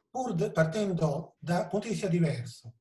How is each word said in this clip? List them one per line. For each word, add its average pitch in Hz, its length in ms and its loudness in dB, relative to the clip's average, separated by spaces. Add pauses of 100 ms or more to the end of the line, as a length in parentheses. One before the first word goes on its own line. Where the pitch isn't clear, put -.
pur 247 260 -4
de-, 202 160 0
partendo 165 880 0
da 170 280 0
punti 214 200 -2
di 214 60 -2
vista 175 160 -2
diversi, 139 600 0 (120)